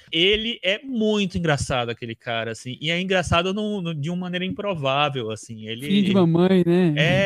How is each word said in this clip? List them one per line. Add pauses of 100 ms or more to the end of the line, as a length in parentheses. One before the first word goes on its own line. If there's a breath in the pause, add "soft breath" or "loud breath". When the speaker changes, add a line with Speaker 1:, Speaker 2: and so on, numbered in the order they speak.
(120 soft breath)
Speaker 1:
Ele
é
muito
engraçado,
aquele
cara,
assim,
e
é
engraçado
no,
no,
de
uma
maneira
improvável,
assim.
Ele
Speaker 2:
Filho
de
mamãe,
né? (320)